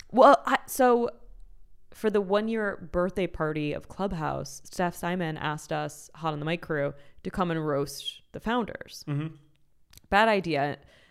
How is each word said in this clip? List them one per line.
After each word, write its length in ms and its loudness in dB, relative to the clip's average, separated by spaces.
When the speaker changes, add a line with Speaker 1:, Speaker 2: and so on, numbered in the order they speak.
Speaker 1:
Well, 340 10
I, 220 2
so 420 4
for 200 -2
the 100 4
one 280 0
year 420 -4
birthday 340 0
party 480 -2
of 140 -8
Clubhouse, 760 -6
Steph 320 -4
Simon 420 -4
asked 360 -6
us, 400 -8
Hot 200 -4
on 60 -6
the 60 -6
Mic 160 -2
crew, 320 -2
to 80 -8
come 180 0
and 180 -2
roast 540 -4
the 60 -12
founders. 680 -4
Speaker 2:
Mm-hmm. 260 -4
Speaker 1:
Bad 160 6
idea 500 0